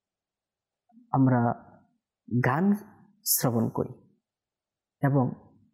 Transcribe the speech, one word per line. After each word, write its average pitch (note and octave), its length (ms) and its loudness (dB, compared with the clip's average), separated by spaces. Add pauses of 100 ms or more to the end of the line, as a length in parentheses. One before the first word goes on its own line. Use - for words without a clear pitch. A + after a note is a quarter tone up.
(1120)
আমরা C3 440 2 (920)
গান F3 280 2 (520)
শ্রবণ A2+ 440 -2
করি - 240 -6 (1080)
এবং C#3 300 0 (420)